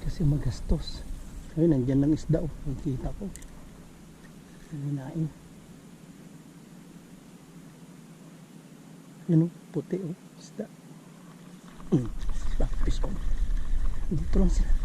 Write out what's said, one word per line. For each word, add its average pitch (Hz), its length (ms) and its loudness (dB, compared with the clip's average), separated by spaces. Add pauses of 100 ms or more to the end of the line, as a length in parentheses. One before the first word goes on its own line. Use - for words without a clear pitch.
Kasi - 240 0
magastos. - 800 -2 (480)
Ayun, 160 160 4
nandyan 135 320 4
lang 151 80 4
isda, - 320 0
oh. 147 80 -6 (160)
Nakikita 143 480 -4
ko. 196 160 -10 (1400)
Hinain. 143 560 -6 (4000)
Yun, 165 160 6
oh. 170 40 -6 (200)
Puti, 156 320 -6
oh. 156 80 -6 (240)
Isda. - 320 -12 (1300)
Hmm. 120 160 0 (480)
Tapos, - 360 4 (120)
oh. - 80 -2 (960)
Dito - 240 2
lang 180 160 6
sila. - 200 4 (140)